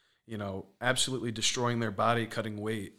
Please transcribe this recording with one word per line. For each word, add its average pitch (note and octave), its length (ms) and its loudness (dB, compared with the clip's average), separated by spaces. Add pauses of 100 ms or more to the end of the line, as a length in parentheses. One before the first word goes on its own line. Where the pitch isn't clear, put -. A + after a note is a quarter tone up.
(280)
you A2+ 100 -6
know, G2 280 -4 (160)
absolutely B2+ 500 0
destroying A#2+ 480 2
their A2+ 120 0
body, A2+ 360 4
cutting A2 300 -4
weight. G#2 420 -4